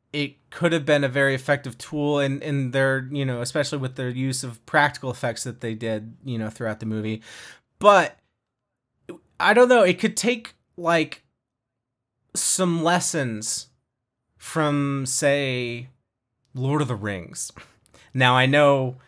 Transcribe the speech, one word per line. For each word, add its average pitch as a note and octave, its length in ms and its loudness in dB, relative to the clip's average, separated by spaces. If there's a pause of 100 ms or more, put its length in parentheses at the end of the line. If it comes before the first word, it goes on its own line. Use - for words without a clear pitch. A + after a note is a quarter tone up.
(120)
it C#3+ 380 -6
could E3+ 220 0
have D#3+ 120 0
been D3 200 4
a C3+ 40 0
very C#3 260 2
effective C3+ 440 -4
tool D3 420 -2
in, C#3 220 -2
in C#3 300 -2
their, C3+ 380 0
you C#3+ 140 -4
know, B2 160 -4
especially C#3+ 380 -4
with C3 180 -6
their B2+ 140 -6
use C3 340 -4
of A#2 220 -14
practical D3 440 2
effects A#2+ 340 -6
that B2+ 180 -10
they A2+ 120 -4
did, A2+ 400 -6 (100)
you B2+ 140 -6
know, A2 120 -6
throughout A2 300 -6
the A2 60 -8
movie. A2 360 -4 (560)
But G3 380 4 (1200)
I F#3 140 4
don't B3 140 8
know, A#3+ 160 6
it F3+ 160 2
could A3 160 0
take, - 380 -4 (220)
like, E3 460 -2 (1120)
some E3+ 480 0
lessons D3 840 -2 (680)
from, C#3+ 720 -2
say, C3 800 -2 (680)
Lord C3+ 280 0
of B2+ 60 -2
the B2 60 -4
Rings. G2 580 -8 (640)
Now, B2+ 220 6
I B2+ 100 4
know C#3 500 4 (120)